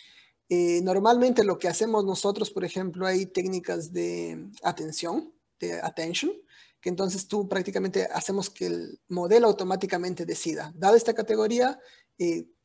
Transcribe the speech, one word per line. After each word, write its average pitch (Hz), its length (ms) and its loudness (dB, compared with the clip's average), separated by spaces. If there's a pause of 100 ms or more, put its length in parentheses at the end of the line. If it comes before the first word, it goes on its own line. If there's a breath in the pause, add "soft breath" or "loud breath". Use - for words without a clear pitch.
(480 soft breath)
Eh, 175 360 2
normalmente 233 600 6
lo 190 140 2
que 185 100 -2
hacemos 214 380 2
nosotros, 202 440 -2
por 185 140 -6
ejemplo, 185 420 -4
hay 190 200 2
técnicas 180 640 -4
de 170 560 -4 (160)
atención, 170 720 -4 (260)
de 170 220 -6
attention, 170 500 -4 (480 soft breath)
que - 100 -4
entonces 185 380 -2
tú 208 220 -2
prácticamente 190 640 -2
hacemos 190 360 -4
que - 180 -6
el - 320 -6 (100)
modelo 190 380 4
automáticamente 185 800 -2
decida, 160 500 -6
dada 190 200 6
esta 226 180 6
categoría, 226 640 0 (400 soft breath)
eh, 170 280 -2 (200)